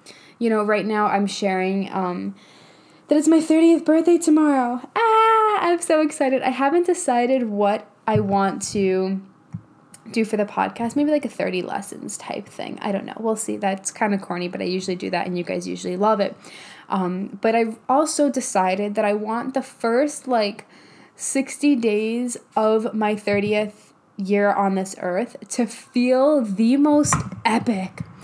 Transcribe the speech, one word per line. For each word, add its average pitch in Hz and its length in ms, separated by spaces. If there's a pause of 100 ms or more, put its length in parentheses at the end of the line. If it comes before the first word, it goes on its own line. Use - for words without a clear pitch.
(380)
You 233 140
know, 214 120
right 208 220
now 214 220
I'm 202 180
sharing, 190 680
um, 190 440 (720)
that 294 100
it's 302 100
my 320 120
thirtieth 320 460
birthday 320 320
tomorrow. 285 640 (140)
Ah, 440 640
I'm 339 200
so 311 200
excited. 277 420
I - 60
haven't 285 360
decided 247 640
what 208 400 (160)
I 214 140
want 196 420 (120)
to 190 480 (880)
do 226 140
for 214 120
the 208 80
podcast. 202 520
Maybe, 294 140
like, 294 140
a 226 40
thirty 185 320
lessons - 560
type - 320
thing. - 320
I 214 100
don't 196 140
know. - 120
We'll 220 200
see. 214 180
That's 196 360
kinda 208 260
corny, 180 320
but 185 120
I 190 40
usually 180 320
do 190 140
that, 180 140
and 180 120
you 175 80
guys 180 220
usually 180 280
love 202 240
it. - 160 (540)
Um, 190 520
but 226 140
I've 226 320
also 294 420
decided 202 640
that 214 100
I 208 80
want 226 400
the 262 80
first, 254 680
like, 220 380 (540)
sixty 277 560
days 226 640 (180)
of 220 380
my 214 220
thirtieth 208 760 (260)
year 202 360
on 196 220
this 190 260
earth 190 340 (140)
to 240 160
feel 254 800
the 220 340
most 294 380 (280)
epic. 214 600 (200)